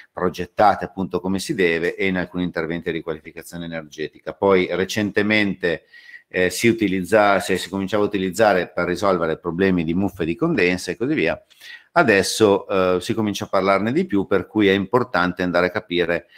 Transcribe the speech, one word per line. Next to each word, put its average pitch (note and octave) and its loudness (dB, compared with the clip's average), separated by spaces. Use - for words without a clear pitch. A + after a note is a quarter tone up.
progettate F2+ 0
appunto F#2 -6
come F#2+ -2
si D3 -6
deve E2+ 0
e G2 -4
in F#2+ 0
alcuni F2+ -4
interventi E2+ -4
di D#2+ -6
riqualificazione D#2+ -12
energetica. D#2 -12
Poi F#2+ 2
recentemente, G2 0
eh, F#2 0
si - 0
utilizza-, G2+ 2
si, F#2 -2
si - -10
cominciava G2 -2
a G2+ 2
utilizzare F#2+ 0
per F2 -4
risolvere E2+ 0
problemi F2 0
di E2 -2
muffe F#2+ -2
di E2 -2
condensa F#2 0
e E2 -10
così C#3+ -4
via. G#2 -2
Adesso, G#2 4
eh, F#2 2
si A2+ -4
comincia G#2 -2
a G2+ -8
parlarne G2 0
di F3 0
più, G2 -2
per F#2+ 0
cui G#2+ 2
è - 6
importante F#2+ 0
andare F2 2
a F2+ -2
capire E2+ -2